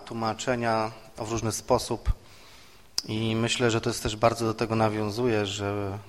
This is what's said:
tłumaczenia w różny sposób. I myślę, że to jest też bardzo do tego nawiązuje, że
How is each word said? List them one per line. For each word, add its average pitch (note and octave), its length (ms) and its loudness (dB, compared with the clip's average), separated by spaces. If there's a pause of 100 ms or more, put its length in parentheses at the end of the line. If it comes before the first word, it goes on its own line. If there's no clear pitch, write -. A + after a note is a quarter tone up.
tłumaczenia A2+ 840 0 (260)
w A2 140 -4
różny A2 200 0
sposób. - 600 2 (920)
I A2 300 0
myślę, A#2 360 2
że A2+ 100 2
to A#2+ 80 -2
jest - 140 -4
też A2 120 -2
bardzo A2+ 300 2
do A2+ 80 2
tego A2 220 -2
nawiązuje, G#2+ 720 2
że G2+ 520 -4 (100)